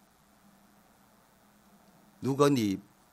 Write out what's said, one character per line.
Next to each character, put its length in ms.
如 140
果 140
你 280